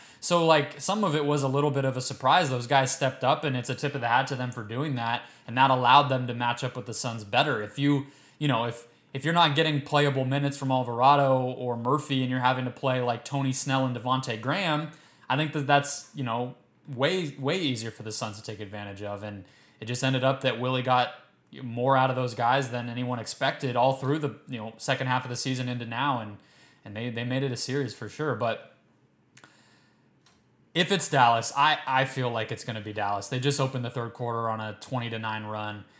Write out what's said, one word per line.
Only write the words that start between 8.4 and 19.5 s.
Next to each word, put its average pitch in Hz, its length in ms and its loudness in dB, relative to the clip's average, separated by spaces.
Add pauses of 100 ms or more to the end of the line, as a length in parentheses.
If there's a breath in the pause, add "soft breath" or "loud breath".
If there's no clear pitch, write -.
you 151 80 0
know, 117 160 2
if, - 240 -8 (260 soft breath)
if 135 100 -6
you're 165 100 0
not 165 200 6
getting 151 280 2
playable 139 420 2
minutes 139 320 0
from 135 160 -2
Alvarado 131 680 4
or 127 360 -4
Murphy 131 460 0
and 127 80 -2
you're 127 100 0
having 127 240 2
to 127 80 -4
play, 127 280 0
like, 120 240 -2
Tony 135 280 -2
Snell 131 340 0
and 123 100 -2
Devontae 123 440 -2
Graham, 156 500 -2 (400 loud breath)
I 131 60 2
think 151 160 0
that 147 140 -2
that's, 143 480 2
you 139 100 -4
know, 123 300 -4 (380)
way, 147 460 -2
way 147 220 -2
easier 117 300 -4
for - 120 -16
the 110 80 -10
Suns 107 300 -6
to - 20 -18
take 107 180 -10
advantage 101 420 -12
of. 101 200 -8
And 101 220 -10 (340 soft breath)